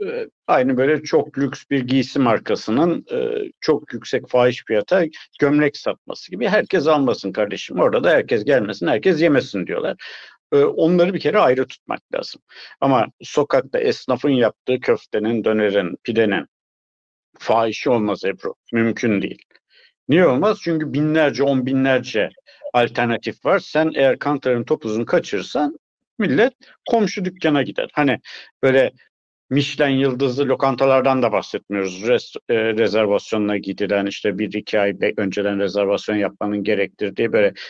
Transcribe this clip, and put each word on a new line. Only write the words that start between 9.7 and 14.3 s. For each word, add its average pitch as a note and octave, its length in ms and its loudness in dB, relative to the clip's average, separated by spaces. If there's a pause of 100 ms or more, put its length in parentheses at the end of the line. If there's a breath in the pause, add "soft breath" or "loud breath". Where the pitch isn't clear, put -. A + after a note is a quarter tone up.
E, C#3+ 40 6
onları E3+ 560 4
bir E3+ 60 -4
kere F3 200 2
ayrı B2+ 280 2
tutmak - 340 -12 (120)
lazım. - 280 -8 (400 loud breath)
Ama C3+ 240 4 (160)
sokakta C3+ 580 0
esnafın B2+ 500 0
yaptığı B2+ 500 0